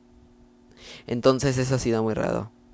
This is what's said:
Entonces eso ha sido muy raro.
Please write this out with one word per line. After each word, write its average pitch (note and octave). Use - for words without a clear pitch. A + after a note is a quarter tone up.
Entonces C3
eso C3
ha B2
sido A2+
muy A2
raro. A2